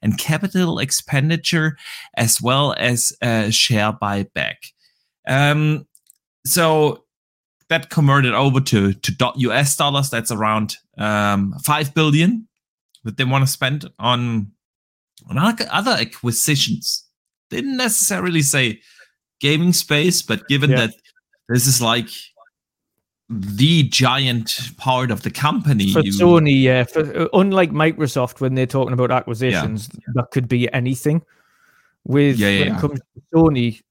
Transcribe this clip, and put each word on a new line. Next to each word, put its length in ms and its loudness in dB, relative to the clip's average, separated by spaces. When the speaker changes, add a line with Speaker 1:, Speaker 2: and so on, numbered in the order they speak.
Speaker 1:
and 160 -2
capital 600 -2
expenditure, 960 -2
as 260 0
well 340 2
as 360 -2
a 280 0
share 420 0
buyback." 640 -6
Um, 600 0
so 580 0
that 220 -2
converted 440 4
over 260 2
to, 340 2
to 180 -6
do-, 240 0
U 160 0
S 240 0
dollars, 320 0
that's 220 -4
around, 460 -2
um, 580 0
five 280 -2
billion 540 2
that 140 -10
they 60 0
wanna 220 2
spend 520 -4
on, 520 -2
on 80 -6
oc-, 340 0
other 220 -2
acquisitions. 1120 -2
Didn't 260 -6
necessarily 640 -2
say 400 0
gaming 340 2
space, 480 0
but 260 -6
given 220 2
Speaker 2:
Yeah. 60 4
Speaker 1:
that 80 -6
this 160 2
is, 160 0
like, 260 0
the 560 2
giant 920 -2
part 320 0
of 120 -4
the 80 -6
company, 640 0
Speaker 2:
For 80 4
Speaker 1:
you 120 2
Speaker 2:
Sony, 500 4
yeah. 220 4
For, 400 -2
uh, 100 -6
unlike 380 2
Microsoft, 680 -2
when 140 -2
they're 120 0
talking 280 -2
about 160 0
acquisitions, 840 -2
Speaker 1:
Yeah. 80 -20
Speaker 2:
that 160 -2
could 180 -2
be 240 0
anything. 500 -2
With, 340 2
Speaker 1:
Yeah, 100 2
yeah, 120 2
Speaker 2:
when 80 2
it 40 -2
Speaker 1:
yeah. 80 -4
Speaker 2:
comes 200 -4
to 220 -20
Sony 560 2